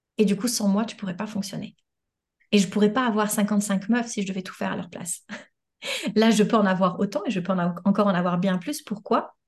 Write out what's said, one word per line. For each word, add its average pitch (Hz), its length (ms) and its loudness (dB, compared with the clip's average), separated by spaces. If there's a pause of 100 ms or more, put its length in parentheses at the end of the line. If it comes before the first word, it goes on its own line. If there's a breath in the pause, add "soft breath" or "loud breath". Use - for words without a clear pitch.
(180)
Et 214 60 6
du 196 120 2
coup, 240 120 -2
sans 214 200 0
moi, 202 160 2
tu - 120 -12
pourrais 180 200 -8
pas 208 100 -6
fonctionner. 208 500 -8 (760)
Et 208 60 6
je 180 100 4
pourrais 208 240 4
pas 262 140 0
avoir 214 240 0
cinquante-cinq 202 580 0
meufs 233 200 2
si - 140 -6
je 190 40 -4
devais 190 160 -6
tout - 120 -12
faire 190 180 -4
à - 40 -4
leur - 140 -8
place. - 380 -10
<laughs> - 880 -8
Là, 220 140 6
je 214 120 6
peux 214 140 4
en 208 100 4
avoir 185 340 2
autant 208 240 -2
et 285 60 -2
je 190 100 -2
peux 180 120 -4
en 185 60 0
av-, 175 260 -2
encore 202 220 4
en 196 80 2
avoir 175 240 0
bien 185 200 0
plus. 294 240 -8
Pourquoi ? - 540 -4 (120)